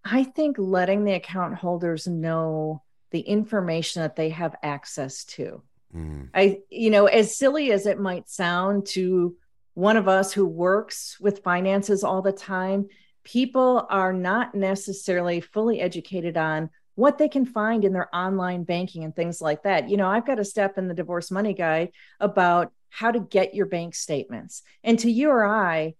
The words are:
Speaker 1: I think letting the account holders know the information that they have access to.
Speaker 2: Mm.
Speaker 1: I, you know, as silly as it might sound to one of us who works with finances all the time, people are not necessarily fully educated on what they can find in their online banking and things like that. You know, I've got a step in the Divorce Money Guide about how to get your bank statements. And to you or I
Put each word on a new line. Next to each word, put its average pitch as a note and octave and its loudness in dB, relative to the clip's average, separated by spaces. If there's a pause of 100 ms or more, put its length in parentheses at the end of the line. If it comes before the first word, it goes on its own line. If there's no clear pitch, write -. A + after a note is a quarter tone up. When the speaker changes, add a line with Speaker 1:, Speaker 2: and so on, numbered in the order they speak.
(100)
Speaker 1:
I C4 4
think C#4+ 0
letting F#3+ 2
the G3+ 2
account F3+ -4
holders E3+ -2
know D#3+ -2 (280)
the E3 -4
information F3+ -2
that D#3 -4
they D#3+ 0
have D#3+ -6
access C#3+ -8
to. - -10 (320)
Speaker 2:
Mm. D2+ -10
Speaker 1:
I, G3 4 (100)
you A3+ 0
know, G3+ 8
as G#3+ 4
silly C#4 2
as G3+ 0
it G3 0
might F#3 -4
sound F#3+ 0
to F3+ 0 (380)
one G#3 4
of G3 2
us F#3+ 4
who G3 2
works F3+ -2
with G3+ 0
finances F#3+ 0
all F#3+ 0
the G3 2
time, F#3+ -4 (360)
people B3+ 2
are F#3 2
not F#3+ -2
necessarily F#3+ -2
fully A3 -2
educated F3 -4
on D#3+ -2 (240)
what C#4 4
they D4+ 4
can C4+ 0
find A3 0
in F#3+ 2
their F3+ -4
online F3+ -2
banking F3 -4
and D#3 -10
things E3+ -4
like D3+ -2
that. E3+ 2
You G3+ 2
know, F#3+ 2
I've A3+ 2
got B3+ 0
a G3+ 0
step G3 -2
in F#3 -4
the E3+ -6
Divorce E3+ -4
Money G3 -2
Guide E3 0 (260)
about F3+ 4 (180)
how A3+ -2
to A#3 0
get F#3 0
your G3 0
bank E3+ -6
statements. - -8 (200)
And A3+ 4
to A#3 2
you B3+ 2
or A#3+ 4
I E3 0